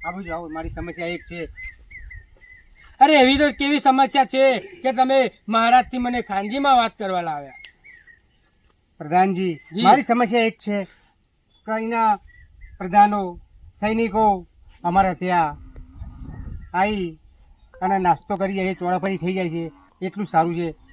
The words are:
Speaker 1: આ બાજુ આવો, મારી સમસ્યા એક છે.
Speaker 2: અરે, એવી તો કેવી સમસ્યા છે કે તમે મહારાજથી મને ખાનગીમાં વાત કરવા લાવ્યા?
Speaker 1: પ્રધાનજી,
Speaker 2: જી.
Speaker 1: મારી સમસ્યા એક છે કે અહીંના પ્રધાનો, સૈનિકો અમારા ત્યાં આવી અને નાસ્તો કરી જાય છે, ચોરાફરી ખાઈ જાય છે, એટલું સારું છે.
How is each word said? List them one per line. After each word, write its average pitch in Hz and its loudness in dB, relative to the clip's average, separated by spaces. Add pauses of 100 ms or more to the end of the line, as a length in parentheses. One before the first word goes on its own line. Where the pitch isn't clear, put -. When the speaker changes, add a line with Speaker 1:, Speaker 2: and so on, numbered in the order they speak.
Speaker 1:
આ 170 -6
બાજુ 175 -10
આવો, 170 -10
મારી 160 -8
સમસ્યા 165 -10
એક 175 -8 (100)
છે. 170 -10 (1500)
Speaker 2:
અરે, 294 6
એવી 262 6
તો 294 2
કેવી 285 0
સમસ્યા 269 2
છે 262 2 (240)
કે 262 0
તમે 254 2 (180)
મહારાજથી 240 2
મને 247 -4
ખાનગીમાં 240 0
વાત 226 2
કરવા 185 -4
લાવ્યા? 147 -8 (1500)
Speaker 1:
પ્રધાનજી, 180 0 (200)
Speaker 2:
જી. 208 -2
Speaker 1:
મારી 233 6
સમસ્યા 233 0
એક 226 -2
છે 202 -6 (840)
કે 220 -6
અહીંના 226 0 (600)
પ્રધાનો, 196 2 (360)
સૈનિકો 214 0 (380)
અમારા 180 2
ત્યાં 170 0 (1160)
આવી 185 -2 (640)
અને 196 0
નાસ્તો 180 0
કરી 190 -4
જાય 190 -2
છે, - -14
ચોરાફરી 180 -2
ખાઈ 180 -4
જાય 185 -4
છે, 165 -6 (320)
એટલું 190 -6
સારું 170 0
છે. 165 -4 (180)